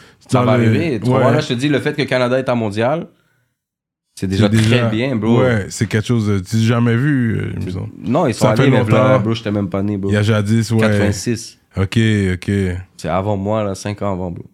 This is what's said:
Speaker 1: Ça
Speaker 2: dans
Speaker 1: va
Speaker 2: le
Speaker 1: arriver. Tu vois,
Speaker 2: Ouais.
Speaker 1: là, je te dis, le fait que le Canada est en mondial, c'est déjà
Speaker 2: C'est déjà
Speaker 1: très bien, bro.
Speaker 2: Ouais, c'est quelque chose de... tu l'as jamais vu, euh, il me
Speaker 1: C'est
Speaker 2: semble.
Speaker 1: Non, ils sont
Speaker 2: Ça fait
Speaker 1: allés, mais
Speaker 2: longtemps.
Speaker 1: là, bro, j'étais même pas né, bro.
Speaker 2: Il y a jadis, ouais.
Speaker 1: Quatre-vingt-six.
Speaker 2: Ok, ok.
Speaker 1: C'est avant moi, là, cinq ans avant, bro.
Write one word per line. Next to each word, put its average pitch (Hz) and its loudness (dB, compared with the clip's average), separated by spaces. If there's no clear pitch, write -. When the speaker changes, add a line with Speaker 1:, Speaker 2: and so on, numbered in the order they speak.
Speaker 1:
Ça - 0
Speaker 2:
dans 120 2
Speaker 1:
va 110 4
Speaker 2:
le 117 2
Speaker 1:
arriver. 135 0
Tu 120 0
vois, 127 2
Speaker 2:
Ouais. - 4
Speaker 1:
là, - 2
je 147 -8
te 131 -2
dis, 123 -2
le 143 2
fait 147 -2
que 147 -4
le 120 -2
Canada 127 0
est 131 -4
en 123 0
mondial, 110 -2
c'est 98 -4
déjà 98 2
Speaker 2:
C'est 110 2
déjà 113 2
Speaker 1:
très 107 -2
bien, 127 -2
bro. 113 2
Speaker 2:
Ouais, 117 0
c'est 107 -4
quelque 107 -2
chose 113 0
de... 101 0
tu 92 -6
l'as 113 2
jamais 120 2
vu, 123 0
euh, 101 -6
il - -8
me 95 -6
Speaker 1:
C'est 92 -6
Speaker 2:
semble. 104 -8
Speaker 1:
Non, 143 0
ils 110 0
sont - 0
Speaker 2:
Ça 110 2
fait 120 2
Speaker 1:
allés, 135 6
mais 117 4
Speaker 2:
longtemps. 104 0
Speaker 1:
là, 107 4
bro, 110 0
j'étais 110 -4
même 101 -2
pas 98 -2
né, 104 -2
bro. 98 -4
Speaker 2:
Il 101 0
y 104 2
a 104 2
jadis, 107 0
ouais. 113 2
Speaker 1:
Quatre-vingt-six. 104 -2
Speaker 2:
Ok, 95 0
ok. 95 -6
Speaker 1:
C'est - -8
avant 95 0
moi, 104 -2
là, 95 -4
cinq 104 -8
ans 101 -2
avant, 90 -6
bro. - -12